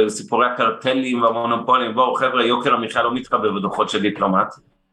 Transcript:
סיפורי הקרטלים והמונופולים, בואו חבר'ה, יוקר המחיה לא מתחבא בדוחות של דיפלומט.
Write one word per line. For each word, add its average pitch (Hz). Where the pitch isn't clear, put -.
סיפורי 107
הקרטלים 123
והמונופולים, 117
בואו 123
חבר'ה, 127
יוקר 123
המחיה 117
לא 120
מתחבא 120
בדוחות 95
של 101
דיפלומט. 101